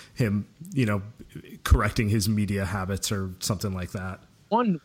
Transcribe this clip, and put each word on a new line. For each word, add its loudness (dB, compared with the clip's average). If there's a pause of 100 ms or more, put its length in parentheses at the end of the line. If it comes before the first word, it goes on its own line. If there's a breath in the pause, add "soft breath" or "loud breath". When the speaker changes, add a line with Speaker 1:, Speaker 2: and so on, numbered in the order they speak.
(140 loud breath)
Speaker 1:
him, 0 (260)
you 2
know, 2 (640)
correcting 4
his 2
media 2
habits -2
or -2
something -2
like -6
that. -8 (300)
Speaker 2:
One, 2